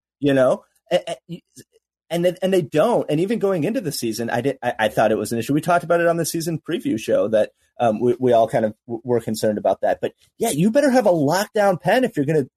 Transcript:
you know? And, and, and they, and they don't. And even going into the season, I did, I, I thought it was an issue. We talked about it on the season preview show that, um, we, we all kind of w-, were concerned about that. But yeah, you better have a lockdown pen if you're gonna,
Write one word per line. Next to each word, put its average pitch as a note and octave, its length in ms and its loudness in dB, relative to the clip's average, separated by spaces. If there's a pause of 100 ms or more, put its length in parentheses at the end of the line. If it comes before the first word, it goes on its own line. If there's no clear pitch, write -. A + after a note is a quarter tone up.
(200)
you C#3 140 2
know? C3+ 300 4 (280)
And, F3+ 120 2 (260)
and, E3+ 120 -14 (680)
and E3+ 160 -2
they, F3+ 160 0
and F#3+ 120 0
they F#3 80 4
don't. D#3 480 0
And D3+ 100 0
even G3 200 -2
going F#3 240 0
into D3 180 -2
the D#3 100 -6
season, A2+ 380 -6
I A#2+ 120 -2
did, C3+ 200 -2
I, A#2+ 180 -2
I A2 100 2
thought A2 220 2
it A2 60 2
was G2+ 140 -6
an A#2 80 -2
issue. A#2 140 -4
We D#3 80 0
talked F3 220 0
about E3+ 180 0
it E3+ 60 2
on E3+ 100 0
the E3 80 -2
season E3 340 -4
preview C#3+ 400 -4
show G#2+ 300 0
that, G#2+ 220 2 (260)
um, A2 220 0
we, A#2+ 200 2
we B2+ 120 2
all A2+ 160 4
kind A#2 160 0
of G#2+ 100 -2 (140)
w-, A#2 160 -10
were B2 160 -2
concerned A2 380 -2
about G2+ 240 0
that. G2 200 -2
But - 120 -4 (240)
yeah, A3+ 140 -4
you E3 200 2
better C#4+ 200 2
have A#3+ 160 2
a F#3 40 6
lockdown F3+ 680 0
pen A#3 240 2
if - 100 -6
you're C#3+ 100 -2
gonna, D3 200 0 (120)